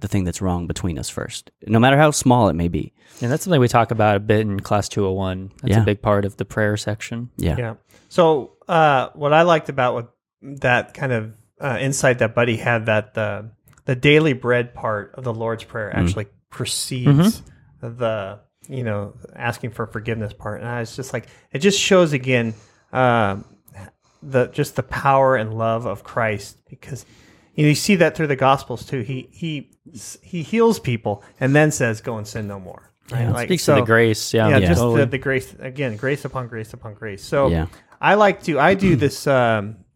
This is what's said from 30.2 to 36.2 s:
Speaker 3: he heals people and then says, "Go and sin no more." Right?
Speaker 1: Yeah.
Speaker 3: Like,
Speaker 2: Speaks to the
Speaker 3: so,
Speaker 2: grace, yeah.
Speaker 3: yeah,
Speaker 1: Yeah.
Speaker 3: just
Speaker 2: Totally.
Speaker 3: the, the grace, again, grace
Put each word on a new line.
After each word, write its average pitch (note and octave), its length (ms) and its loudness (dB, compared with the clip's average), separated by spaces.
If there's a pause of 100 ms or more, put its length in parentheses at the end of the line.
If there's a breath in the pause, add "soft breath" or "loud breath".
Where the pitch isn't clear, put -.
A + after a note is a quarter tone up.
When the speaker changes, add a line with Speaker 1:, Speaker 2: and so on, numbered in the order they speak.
Speaker 3:
he F3 200 -10
heals A3+ 360 2
people A2+ 440 -4 (180 soft breath)
and C3+ 160 2
then D3+ 140 4
says, A#2 300 -2
"Go A#2 180 -8
and G#2 100 -10
sin G#2+ 180 -10
no G2+ 140 -12
more." - 320 -20 (180)
Right? B2 120 -2
Speaker 1:
Yeah. A2+ 100 0
Speaker 3:
Like, A#2 160 -4
Speaker 2:
Speaks E3 160 -2
to D3+ 80 4
the C#3 60 6
Speaker 3:
so, B2 80 2
Speaker 2:
grace, A2+ 480 2
yeah. A2 140 4
Speaker 3:
yeah, C3+ 100 6
Speaker 1:
Yeah. F#2 100 4
Speaker 3:
just E2+ 120 4
Speaker 2:
Totally. A#2 200 2
Speaker 3:
the, C#3 60 2
the C3+ 120 -4
grace, C3 400 -4
again, C3 380 -8
grace C3+ 280 -4